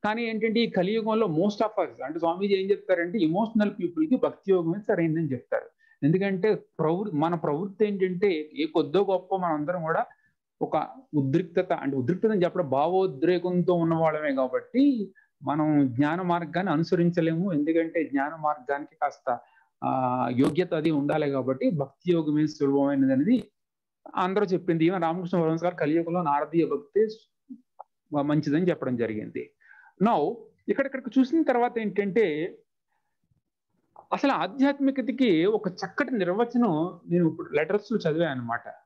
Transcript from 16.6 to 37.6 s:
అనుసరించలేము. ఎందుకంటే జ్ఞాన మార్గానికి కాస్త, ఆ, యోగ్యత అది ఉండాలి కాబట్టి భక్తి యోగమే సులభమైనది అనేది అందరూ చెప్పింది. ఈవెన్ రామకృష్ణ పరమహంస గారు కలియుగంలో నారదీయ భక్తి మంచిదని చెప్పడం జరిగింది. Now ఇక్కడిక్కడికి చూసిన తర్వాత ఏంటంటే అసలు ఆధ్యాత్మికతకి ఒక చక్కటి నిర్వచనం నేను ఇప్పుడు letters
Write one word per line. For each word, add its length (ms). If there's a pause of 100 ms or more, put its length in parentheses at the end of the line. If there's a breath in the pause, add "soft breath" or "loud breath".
అనుసరించలేము. 800
ఎందుకంటే 520
జ్ఞాన 360
మార్గానికి 600
కాస్త, 360 (460 soft breath)
ఆ, 520
యోగ్యత 380
అది 160
ఉండాలి 400
కాబట్టి 400
భక్తి 420
యోగమే 340
సులభమైనది 680
అనేది 300 (720)
అందరూ 280
చెప్పింది. 400
ఈవెన్ 180
రామకృష్ణ 380
పరమహంస 240
గారు 100
కలియుగంలో 480
నారదీయ 440
భక్తి 420 (1120)
మంచిదని 460
చెప్పడం 280
జరిగింది. 540 (520 soft breath)
Now 320 (340)
ఇక్కడిక్కడికి 520
చూసిన 220
తర్వాత 360
ఏంటంటే 800 (1500)
అసలు 200
ఆధ్యాత్మికతకి 1120
ఒక 240
చక్కటి 460
నిర్వచనం 840 (120)
నేను 180
ఇప్పుడు 260
letters 380